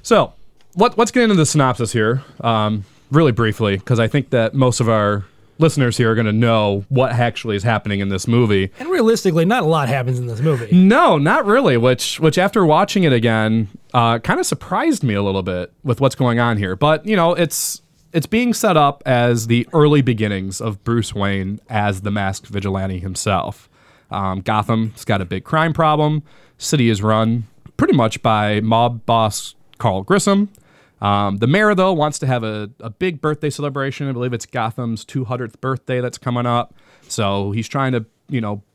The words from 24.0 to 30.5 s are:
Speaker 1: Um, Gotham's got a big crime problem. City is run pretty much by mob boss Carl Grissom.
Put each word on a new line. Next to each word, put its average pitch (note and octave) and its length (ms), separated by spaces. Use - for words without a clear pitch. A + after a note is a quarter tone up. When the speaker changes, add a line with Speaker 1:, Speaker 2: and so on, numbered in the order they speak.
Speaker 1:
Um, F#2+ 300
Gotham's A2 640
got G2+ 160
a F#2+ 40
big F#2+ 180
crime D#3+ 300
problem. D3+ 500
City B2+ 320
is G2+ 140
run A2+ 460
pretty E4 180
much A2+ 280
by G#2+ 380
mob A2+ 460
boss A2+ 500
Carl G2 260
Grissom. G3 460